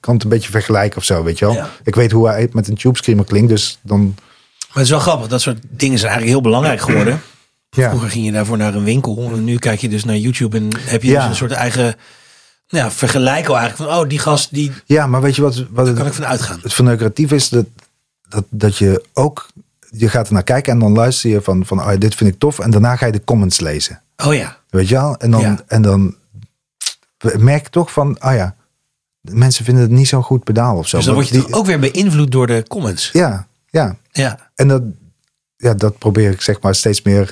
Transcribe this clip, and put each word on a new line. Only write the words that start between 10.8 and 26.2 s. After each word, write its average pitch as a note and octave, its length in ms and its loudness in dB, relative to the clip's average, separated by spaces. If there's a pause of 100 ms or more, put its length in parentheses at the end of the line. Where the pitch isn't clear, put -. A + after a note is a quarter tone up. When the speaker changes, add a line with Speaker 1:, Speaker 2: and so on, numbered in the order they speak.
Speaker 2:
je B2 80 2
Speaker 1:
Ja. C#3 100 4
Speaker 2:
dus B2 100 -2
een A2 60 -4
soort B2+ 160 -4
eigen, A#2+ 320 -2 (840)
nou D3+ 160 -2
ja, G#2+ 60 -4
vergelijken C3+ 640 0
eigenlijk. A#2+ 360 -4
Van, E3+ 120 0
"Oh, D3 60 -2
die C#3+ 100 -4
gast, D3 360 -2
die C#3+ 180 -4 (140)
Speaker 1:
Ja, D3 200 2
maar C3 140 0
weet C3+ 160 2
je C#3 60 2
wat, C3+ 140 0
wat B2 180 -8
Speaker 2:
daar B2+ 120 2
Speaker 1:
het, B2 100 2
Speaker 2:
kan B2+ 100 -2
ik C#3+ 60 -4
van D3+ 140 -8
uitgaan." G#2 360 -6
Speaker 1:
het A2 120 -8
verneukeratief A#2+ 580 2
is? C#3+ 160 2
Dat A#2+ 180 2 (640)
dat, G2+ 220 -6
dat G#2 280 0
je F#2+ 340 2
ook, C#3+ 340 -2 (440)
je A2+ 180 0
gaat A2 180 0
er - 60 -2
naar G2 100 2
kijken C3 300 0
en A#2 60 2
dan G#2+ 140 4
luister A#2 380 2
je G#2 120 2
van, F#2 240 0
van, F#2+ 140 -2
"Oh G2+ 100 -2
ja, G2 60 2
dit G#2+ 180 0
vind G#2 180 2
ik - 60 -8
tof." D3 200 0
En A#2+ 120 -2
daarna A#2 260 4
ga B2+ 100 -2
je A2 60 0
de G#2 120 -4
comments G2+ 360 0
lezen. D2+ 400 -6 (240)
Speaker 2:
Oh D3 100 2
ja. G2 240 -6 (120)
Speaker 1:
Weet F#2 180 0
je A#2 60 2
wel? C#3 220 0
En A#2 140 0
dan, A2+ 100 4
Speaker 2:
Ja. G#2 260 0
Speaker 1:
en A2 160 2
dan G2 320 2 (1200)